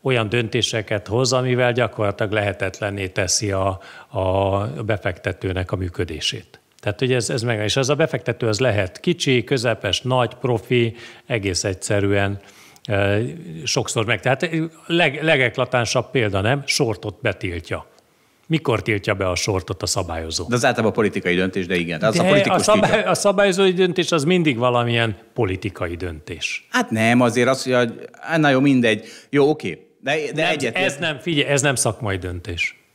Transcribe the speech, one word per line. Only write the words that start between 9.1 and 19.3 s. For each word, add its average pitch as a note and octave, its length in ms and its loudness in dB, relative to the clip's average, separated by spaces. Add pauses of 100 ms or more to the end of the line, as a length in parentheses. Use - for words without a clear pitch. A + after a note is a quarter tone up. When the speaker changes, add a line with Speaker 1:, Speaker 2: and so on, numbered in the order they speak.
Speaker 1:
közepes, A2+ 580 0
nagy, B2+ 320 0
profi, A#2+ 600 0 (300)
egész G2 380 -2
egyszerűen, G2+ 760 0 (480)
ö, G2+ 320 2 (440)
sokszor A#2 420 -2
meg. A2+ 160 -2
Tehát C#3 280 0 (360)
leg-, E3 380 0
legeklatánsabb B2+ 880 0
példa, G#2 300 2
nem? C3+ 240 0
Sortot A2 560 -2
betiltja. F2 640 -6 (640)
Mikor C3 340 0
tiltja G#2+ 320 -2
be G2 160 0
a F2 60 -2